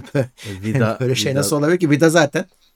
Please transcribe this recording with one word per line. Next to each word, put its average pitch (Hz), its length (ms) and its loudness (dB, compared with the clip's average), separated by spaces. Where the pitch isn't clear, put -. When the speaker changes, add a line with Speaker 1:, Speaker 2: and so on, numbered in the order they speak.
Speaker 1:
<laughs> - 0 -
Speaker 2:
E, 110 480 -6
vida, 110 380 0
Speaker 1:
Böyle 127 140 0
şey 135 180 -4
Speaker 2:
vida 135 80 -2
Speaker 1:
nasıl 151 160 -2
olabilir 151 220 0
ki? 165 120 0
Vida 151 200 4
zaten. 165 340 2